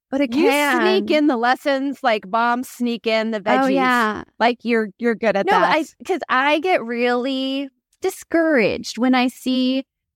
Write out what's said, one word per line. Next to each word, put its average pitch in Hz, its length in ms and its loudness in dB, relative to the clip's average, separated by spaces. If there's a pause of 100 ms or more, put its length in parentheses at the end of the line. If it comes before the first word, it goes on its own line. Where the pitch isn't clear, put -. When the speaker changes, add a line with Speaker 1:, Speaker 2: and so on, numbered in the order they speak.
(120)
Speaker 1:
"But 269 100 -2
it 240 140 -2
Speaker 2:
You 302 80 2
Speaker 1:
can." 285 380 2 (220)
Speaker 2:
sneak 208 140 -6
in 302 100 4
the 269 100 2
lessons 269 680 -2
like 220 240 0
moms 240 420 -2
sneak 233 380 -4
in 220 240 0
the 220 60 -4
Speaker 1:
Oh, 202 40 -8
Speaker 2:
veggies. 262 340 2
Speaker 1:
yeah. 240 480 0 (160)
Speaker 2:
Like, 233 260 0
you're, 220 240 0 (100)
you're 233 160 0
good 196 220 0
at 196 100 0
Speaker 1:
No, 392 120 4
Speaker 2:
that. 339 160 2
Speaker 1:
I, 311 100 0 (200)
'cause 349 140 -2 (100)
I 285 300 2
get 330 240 0
really 262 840 -2 (320)
discouraged 311 1000 0
when 254 160 2
I 254 140 2
see 254 540 -2 (320)